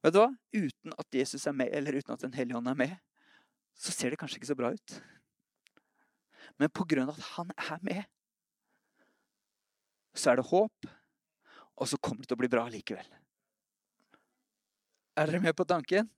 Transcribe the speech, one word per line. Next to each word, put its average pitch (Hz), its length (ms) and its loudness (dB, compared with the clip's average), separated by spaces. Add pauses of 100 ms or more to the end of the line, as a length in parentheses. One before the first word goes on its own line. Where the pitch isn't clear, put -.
Vet 160 120 6
du 190 40 10
hva? 226 120 10 (240)
Uten 165 440 -2
at - 160 -12
Jesus 135 320 -2
er 143 80 -2
med, 131 160 0
eller 139 280 -2
uten 127 160 -6
at - 100 -10
Den 127 100 -8
hellige 127 240 -4
ånd 120 120 -4
er 131 80 -2
med, 147 180 0 (800)
så - 160 -6
ser 131 160 -2
det 151 100 -6
kanskje 147 200 -10
ikke 120 100 -12
så 139 80 0
bra 123 160 0
ut. - 220 -14 (1600)
Men 151 160 2
på 180 140 -2
grunn 135 200 2
av 147 60 -8
at - 220 -14
han 175 180 -8
er 170 320 -8
med, 196 160 -4 (2000)
så - 180 4
er 123 80 6
det 127 100 -6
håp, 202 380 2 (920)
og 127 80 -2
så 143 140 -2
kommer 110 200 -4
det - 100 -6
til 123 40 0
å 117 60 0
bli 127 100 2
bra 120 180 2
likevel. 107 360 -10 (2000)
Er 151 120 2
dere 170 160 0
med 165 120 2
på 185 120 2
tanken? 180 500 2